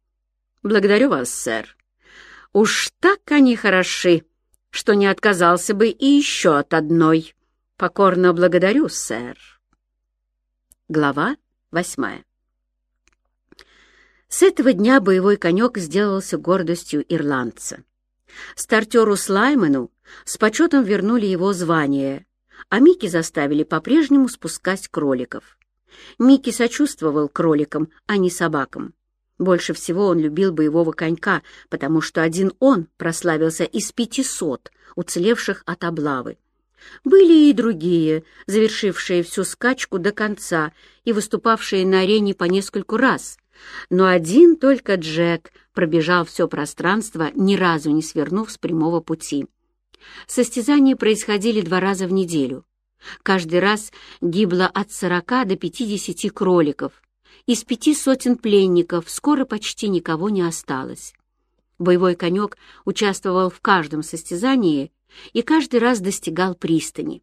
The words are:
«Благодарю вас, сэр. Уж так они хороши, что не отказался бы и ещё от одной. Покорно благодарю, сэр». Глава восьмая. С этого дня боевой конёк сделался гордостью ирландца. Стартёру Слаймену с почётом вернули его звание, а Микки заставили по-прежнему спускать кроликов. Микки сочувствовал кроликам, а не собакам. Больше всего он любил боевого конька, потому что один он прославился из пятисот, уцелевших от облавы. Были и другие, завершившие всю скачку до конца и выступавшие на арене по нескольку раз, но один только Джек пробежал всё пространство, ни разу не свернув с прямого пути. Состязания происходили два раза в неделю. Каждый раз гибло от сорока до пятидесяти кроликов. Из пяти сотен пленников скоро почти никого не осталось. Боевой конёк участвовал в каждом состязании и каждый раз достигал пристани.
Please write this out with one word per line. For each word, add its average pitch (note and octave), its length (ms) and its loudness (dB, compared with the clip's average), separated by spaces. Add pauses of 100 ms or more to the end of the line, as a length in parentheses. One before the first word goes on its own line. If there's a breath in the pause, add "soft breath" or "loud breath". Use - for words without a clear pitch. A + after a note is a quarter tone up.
(640)
«Благодарю G#3 440 4
вас, C3+ 200 -2
сэр. - 480 -8 (720 loud breath)
Уж - 380 2 (100)
так G4 200 2 (120)
они C4+ 240 6
хороши, F#3 680 0 (480)
что - 240 0
не G3+ 100 4
отказался F#3+ 720 2
бы A3 140 2
и - 160 -4
ещё C#4 500 4
от C#3+ 180 -2
одной. D#3+ 600 2 (420)
Покорно F3+ 560 2
благодарю, F3+ 560 2
сэр». - 480 -10 (1500)
Глава D3+ 500 -2 (320)
восьмая. D3+ 560 -6 (2000 soft breath)
С - 140 -4
этого D#4 320 4
дня A3+ 260 4
боевой F#3+ 380 2
конёк G3+ 400 0
сделался F#3+ 640 -4
гордостью E3+ 720 -2
ирландца. C#3 680 -6 (720 loud breath)
Стартёру G#3+ 600 2
Слаймену G3 760 0 (340 loud breath)
с - 120 -12
почётом C#4 460 2
вернули G#3 420 0
его F#3+ 280 0
звание, C#3+ 720 -2 (440 loud breath)
а G3+ 100 2
Микки D#4+ 280 6
заставили D#3 560 -2
по-прежнему C4 680 2
спускать - 580 -8
кроликов. C3 680 -6 (600 loud breath)
Микки C4+ 340 4
сочувствовал D#3+ 760 -2
кроликам, D#3 600 -2 (180 soft breath)
а G#3 100 0
не F#3 120 2
собакам. D#3 640 -6 (440)
Больше F3 360 -2
всего F#3 340 -4
он E3+ 120 0
любил D#3+ 340 -2
боевого D#3 380 0
конька, E3 500 -4 (280 loud breath)
потому D#3 320 -2
что - 200 -4
один E3+ 380 0
он B3 280 2 (100)
прославился D#3+ 680 -2
из - 260 -6
пятисот, - 800 -6 (240 soft breath)
уцелевших F#3+ 720 -4
от E3+ 180 -10
облавы. C#3+ 540 -6 (640 loud breath)
Были D#4+ 460 8
и C#4 40 6
другие, E3+ 720 0 (240 soft breath)
завершившие G3 760 0
всю F#3 200 -6
скачку A#3+ 560 -4
до F#3 120 -2
конца G3 600 -4 (320 soft breath)
и A#3 100 -2
выступавшие G#3 720 -2
на F#3+ 160 2
арене G3+ 320 0
по F#3 120 -4
нескольку F#3+ 520 -2
раз, A#3+ 400 0 (520 loud breath)
но F#3 180 4
один F#3 480 6
только C4 400 2
Джек E3 560 -2 (220 soft breath)
пробежал E3+ 520 0
всё E3+ 220 -4
пространство, E3 880 -4
ни G3 200 2
разу D#3+ 360 0
не D#3 100 0
свернув E3 500 -4
с - 60 -18
прямого E3 420 -2
пути. D#3+ 480 -8 (800 loud breath)
Состязания B3+ 680 2
происходили G#3+ 680 0
два F3+ 180 -2
раза F#3+ 280 -2
в F3+ 60 -4
неделю. D#3 520 -2 (580 loud breath)
Каждый F3 360 0
раз G#3 320 -2 (300 loud breath)
гибло F3+ 440 0
от - 260 -4
сорока F#3 540 -2
до F#3+ 100 -4
пятидесяти G3 760 -6
кроликов. E3 720 -2 (440 soft breath)
Из A#3 180 -2
пяти C#4 300 0
сотен B3+ 440 0
пленников F3+ 720 0
скоро C4+ 360 -2
почти - 440 -8
никого E3+ 400 -4
не G3 120 -2
осталось. C3+ 720 -8 (640)
Боевой F3+ 380 2
конёк F3+ 420 -4 (280 soft breath)
участвовал F#3+ 640 -2
в - 100 -14
каждом D#3 420 -2
состязании F3 920 -2 (420 loud breath)
и A#3 80 -2
каждый C4 380 0
раз A#3+ 200 2
достигал F3+ 560 -4
пристани. D#3 680 -4